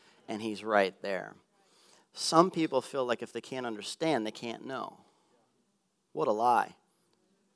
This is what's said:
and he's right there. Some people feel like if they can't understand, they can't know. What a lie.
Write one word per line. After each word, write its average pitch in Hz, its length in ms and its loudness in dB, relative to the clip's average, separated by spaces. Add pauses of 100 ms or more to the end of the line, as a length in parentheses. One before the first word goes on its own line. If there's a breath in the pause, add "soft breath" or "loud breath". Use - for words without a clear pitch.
(280 soft breath)
and 107 120 -6
he's 104 220 -6
right 104 400 4
there. 95 320 -6 (800 soft breath)
Some 175 400 4
people 151 280 0
feel 135 240 -4
like 120 180 -2
if 113 100 -10
they 117 80 -8
can't 127 260 -8
understand, 117 580 -2
they 107 60 -4
can't 117 340 -10
know. 127 340 -10 (1120)
What 151 160 -2
a 110 40 4
lie. 110 420 2 (800)